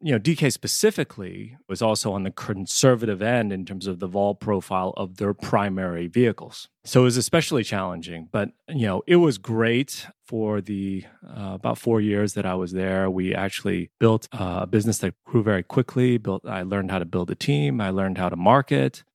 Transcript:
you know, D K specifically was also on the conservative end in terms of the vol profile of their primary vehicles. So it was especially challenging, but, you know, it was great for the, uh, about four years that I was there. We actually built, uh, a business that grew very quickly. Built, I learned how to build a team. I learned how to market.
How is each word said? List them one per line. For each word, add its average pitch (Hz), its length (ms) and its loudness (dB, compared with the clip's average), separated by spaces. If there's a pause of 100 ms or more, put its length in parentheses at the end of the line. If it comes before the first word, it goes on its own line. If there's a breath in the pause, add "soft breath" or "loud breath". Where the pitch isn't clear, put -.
you 156 120 -2
know, 113 60 4
D 139 160 2
K 147 140 2
specifically 107 1080 -2 (100)
was 95 140 -6
also 107 300 2
on 98 120 -2
the 95 60 -4
conservative 107 920 2
end 110 320 0
in 92 140 -6
terms 95 200 -10
of 90 140 -6
the 95 80 -4
vol 101 260 0
profile 92 640 -2
of 92 220 -8
their 101 160 0
primary 92 720 -2
vehicles. - 600 0 (160)
So 127 180 6
it - 20 8
was 123 140 4
especially 151 440 2
challenging, 87 680 -6
but, 101 160 0 (180)
you 131 200 0
know, - 200 0
it 175 100 6
was 151 220 6
great 117 680 -2 (180)
for 107 380 -2
the, 98 420 -6 (200 loud breath)
uh, 98 280 -10
about 117 260 -4
four 113 220 2
years 104 320 2
that 98 140 -4
I 92 80 -2
was 92 180 -4
there. 95 380 0
We 92 240 -2
actually 92 560 -4 (100)
built, 110 320 4
uh, 92 300 -4
a 95 40 -4
business 107 320 2
that 92 160 -4 (100)
grew 117 180 2
very 98 200 2
quickly. 123 540 0
Built, 98 300 -4
I 95 160 -6
learned 95 280 -2
how 95 80 -2
to 87 60 -2
build 87 260 -2
a - 60 -4
team. 143 440 0
I 98 100 -2
learned 95 280 -2
how 90 120 0
to 85 60 -4
market. 131 680 4 (100)